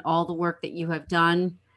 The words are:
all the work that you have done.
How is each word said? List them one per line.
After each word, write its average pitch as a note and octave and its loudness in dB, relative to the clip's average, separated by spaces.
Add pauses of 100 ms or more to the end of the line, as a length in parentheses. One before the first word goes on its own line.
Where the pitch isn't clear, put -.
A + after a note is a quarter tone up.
all E3 2
the E3+ -6
work E3+ -2
that D#3 -8
you E3 -6
have D#3 -6
done. E3+ 2 (200)